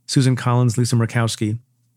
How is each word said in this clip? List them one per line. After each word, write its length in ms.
Susan 300
Collins, 400
Lisa 180
Murkowski, 640